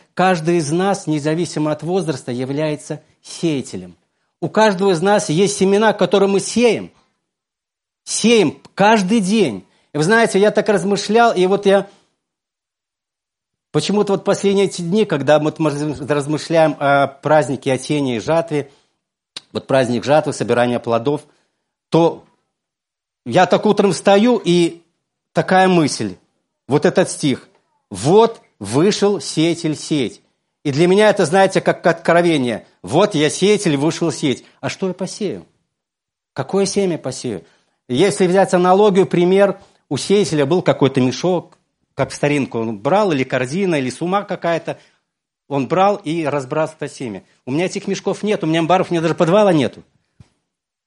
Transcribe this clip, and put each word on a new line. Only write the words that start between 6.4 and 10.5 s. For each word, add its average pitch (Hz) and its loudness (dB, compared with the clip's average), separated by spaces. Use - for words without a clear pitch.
Сеем 214 0
каждый 208 2
день. 180 0
И 147 -4
вы 151 0
знаете, 220 4
я 208 4